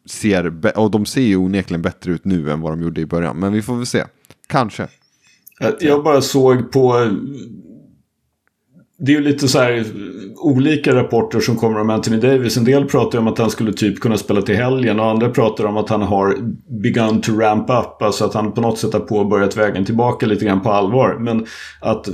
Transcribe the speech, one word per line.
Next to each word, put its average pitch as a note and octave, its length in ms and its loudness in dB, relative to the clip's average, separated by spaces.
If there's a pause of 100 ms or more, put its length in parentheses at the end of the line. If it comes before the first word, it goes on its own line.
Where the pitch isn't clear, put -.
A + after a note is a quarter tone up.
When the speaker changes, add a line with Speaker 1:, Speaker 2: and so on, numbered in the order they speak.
Speaker 1:
ser, F2+ 420 0
bä-, E2 260 -2
och G#2+ 140 2
de G#2 160 0
ser - 160 -4
ju G#2 140 4
onekligen F#2 460 -2
bättre F2 300 -6
ut D#2+ 120 -6
nu F2 260 -2
än D2+ 100 -4
vad D#2+ 120 -4
de E2 100 -6
gjorde E2 180 -4
i D#2+ 60 -4
början. E2 300 -4
Men G2 160 -2
vi G#2+ 100 -2
får B2 140 -6
väl A#2+ 100 -6
se. G#2 180 -2 (440)
Kanske. A2+ 400 -4 (720)
Speaker 2:
Jag, G#2+ 200 0
jag D3 240 2
bara D3 160 4
såg B2+ 520 2
på, B2 380 4 (1900)
det C3 140 0
är D3+ 40 6
ju D3 60 0
lite C#3+ 260 2
så D3 100 2
här A#2+ 260 2 (520)
olika C#3+ 580 2
rapporter A2+ 460 0
som A2+ 160 0
kommer A2 240 0
om A2 100 0
Anthony A2 300 0
Davis. B2 360 2
En B2 80 2
del C#3 200 4
pratar B2+ 340 0
ju A2+ 40 2
om A2 100 2
att - 60 -4
han A2 120 2
skulle A2 220 -2
typ G2+ 280 0
kunna A2+ 180 0
spela G2+ 240 0
till G2 140 0
helgen, B2 440 0
och A2 100 2
andra A2 180 2
pratar A2+ 360 0
om G#2 120 -2
att G#2+ 120 -2
han G#2+ 140 0
har G2 340 2 (460)
begun A2 380 2
to A2+ 200 0
ramp G#2+ 300 2
up, A#2 320 -2
alltså A2 220 0
att G2 100 -2
han G#2+ 180 -2
på A#2 80 -2
något A#2 180 0
sätt - 140 -4
har A2 80 0
påbörjat G2+ 560 0
vägen G2+ 280 0
tillbaka A#2 420 0
lite G#2 180 0
grann G2 180 0
på A2 100 0
allvar. G2+ 480 2
Men A2+ 260 -2 (340)
att A2 340 -4